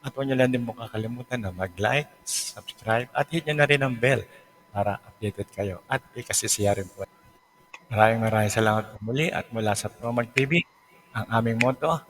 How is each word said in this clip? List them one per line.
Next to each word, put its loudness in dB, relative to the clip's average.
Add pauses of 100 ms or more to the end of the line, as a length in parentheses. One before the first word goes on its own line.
At -10
huwag -6
niyo 2
lang 6
din 0
po -8
kakalimutan -8
na -6
mag-like, 0 (160)
subscribe, -4
at 0
hit -4
niyo -2
na 2
rin 6
ang 0
bell 2 (480)
para 0
updated -6
kayo. -6
At -2 (160)
ikasisiya 0
rin -10
po. -10 (880)
Maraming 4
maraming 2
salamat 4
po -18 (100)
muli. -2
At -4
mula 0
sa -8
Promag -4
T 0
V, 0 (480)
ang -6
aming 0
motto 0